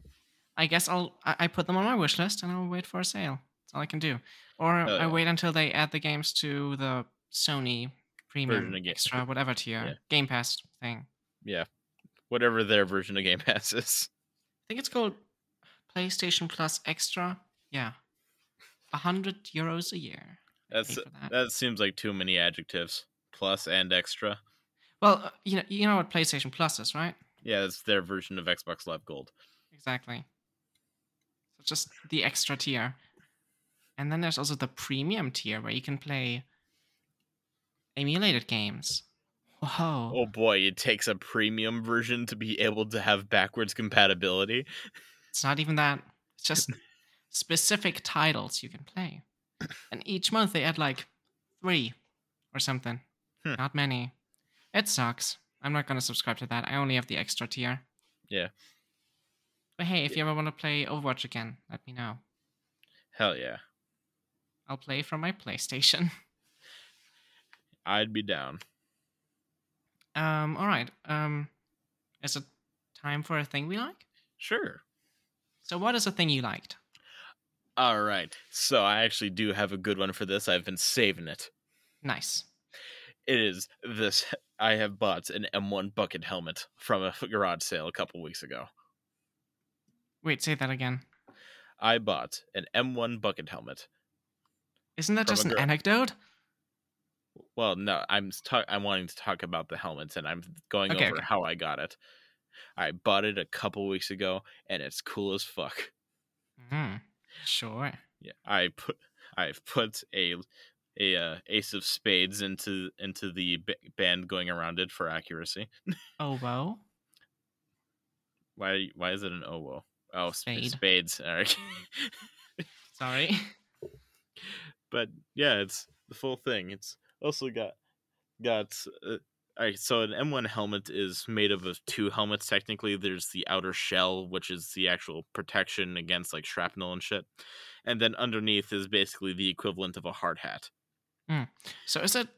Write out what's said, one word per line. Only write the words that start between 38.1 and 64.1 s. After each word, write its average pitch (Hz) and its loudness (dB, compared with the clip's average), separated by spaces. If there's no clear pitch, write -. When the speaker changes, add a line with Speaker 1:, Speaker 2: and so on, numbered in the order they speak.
Speaker 1:
games. 107 -2
Whoa. 143 0
Speaker 2:
Oh 123 6
boy, 107 6
it 95 4
takes 110 4
a 107 2
premium 110 0
version 117 0
to 120 -6
be 110 -4
able 107 2
to 107 -2
have 101 2
backwards 104 2
compatibility. 98 4
Speaker 1:
It's - -2
not 143 2
even 156 0
that. 147 4
It's - -8
just - 2
Speaker 2:
<laughs> - -20
Speaker 1:
specific 185 2
titles 151 2
you 123 -12
can - -18
play. - -8
And 113 -8
each 185 0
month 214 4
they 156 4
add, 156 4
like, 139 0
three 151 2
or 135 -4
something. 127 -2
Speaker 2:
Hmm. 143 -2
Speaker 1:
Not 131 0
many. 127 0
It 208 2
sucks. - 0
I'm 139 -2
not 147 0
gonna 131 0
subscribe 120 -2
to 127 -6
that. - -2
I - -2
only 139 2
have 123 2
the - -4
extra - -4
tier. 127 -4
Speaker 2:
Yeah. 95 -2
Speaker 1:
But 175 -2
hey, 180 2
if 147 -2
Speaker 2:
Yeah. - -2
Speaker 1:
you 156 2
ever 156 2
wanna 151 0
play 147 -2
Overwatch 143 -2
again, 117 -8
let - -12
me 127 -16
know. 120 -8
Speaker 2:
Hell 95 2
yeah. 62 -6